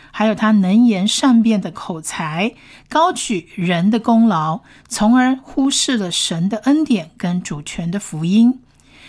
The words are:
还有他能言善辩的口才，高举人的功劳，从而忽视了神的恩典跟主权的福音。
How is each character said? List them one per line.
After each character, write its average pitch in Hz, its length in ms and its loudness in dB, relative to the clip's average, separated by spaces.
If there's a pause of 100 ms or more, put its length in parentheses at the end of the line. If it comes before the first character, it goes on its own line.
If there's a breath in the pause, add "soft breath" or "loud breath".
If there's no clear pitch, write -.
(120)
还 214 140 -2
有 220 80 2
他 220 180 0
能 208 340 4
言 196 220 2
善 233 360 2
辩 220 180 2
的 175 100 -8
口 160 300 -10
才， 170 520 -6 (360 loud breath)
高 320 240 2
举 - 420 -6
人 180 360 0
的 233 80 2
功 226 280 4
劳， 160 340 -2 (280 soft breath)
从 220 260 2
而 254 260 2
忽 269 280 -2
视 - 260 -2
了 190 160 -4
神 180 380 -2
的 220 80 -6
恩 294 260 0
典 190 320 -2
跟 180 260 -4
主 147 200 -10
权 170 280 -8
的 202 100 -4
福 160 260 -8
音。 226 340 4 (500 soft breath)